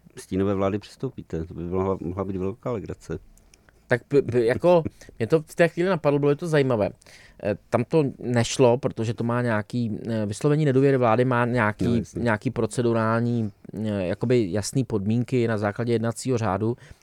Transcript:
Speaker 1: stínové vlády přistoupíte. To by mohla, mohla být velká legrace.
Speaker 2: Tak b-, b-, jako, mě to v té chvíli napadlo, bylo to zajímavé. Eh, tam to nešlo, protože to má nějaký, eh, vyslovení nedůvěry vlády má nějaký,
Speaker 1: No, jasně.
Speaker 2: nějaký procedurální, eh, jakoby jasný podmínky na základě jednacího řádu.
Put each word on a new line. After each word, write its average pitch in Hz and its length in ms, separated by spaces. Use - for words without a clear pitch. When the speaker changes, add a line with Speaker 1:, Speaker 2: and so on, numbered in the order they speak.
Speaker 1:
stínové 98 380
vlády 98 240
přistoupíte. - 680
To 82 100
by 82 80
mohla, 95 380
mohla 92 240
být 95 120
velká 95 360
legrace. 87 460
Speaker 2:
Tak 123 140
b-, 139 120
b-, 117 220
jako, 156 380
mě 117 80
to 156 200
v - 80
té 170 140
chvíli 170 200
napadlo, 151 300
bylo 143 160
to 160 120
zajímavé. 131 440
Eh, 104 140
tam 117 140
to 160 200
nešlo, 120 600
protože 117 360
to 117 100
má 120 180
nějaký, 113 560
eh, 110 180
vyslovení 147 380
nedůvěry 135 320
vlády 120 280
má 123 200
nějaký, 117 400
Speaker 1:
No, 120 120
jasně. - 260
Speaker 2:
nějaký 117 280
procedurální, 117 1000
eh, 101 220
jakoby 107 460
jasný 107 320
podmínky 113 640
na 113 100
základě 107 340
jednacího 117 460
řádu. 110 380